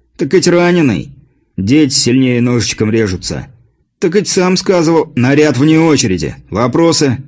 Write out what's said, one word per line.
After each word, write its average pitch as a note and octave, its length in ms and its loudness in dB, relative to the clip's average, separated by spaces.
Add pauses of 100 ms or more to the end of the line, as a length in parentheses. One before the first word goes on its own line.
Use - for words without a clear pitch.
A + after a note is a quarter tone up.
(180)
Так D3 160 -2
ведь F3+ 140 2
раненый. F3 640 0 (440)
Дети B2+ 380 0
сильнее B2 480 0
ножичком A#2+ 480 -2
режутся. F#2 580 -4 (520)
Так F3+ 160 -2
ведь G3+ 120 0
сам F#3 300 0
сказывал. E3 580 0
Наряд C#3 420 2
вне D#3 220 2
очереди. G2+ 560 0 (140)
Вопросы?" C#3 680 0 (100)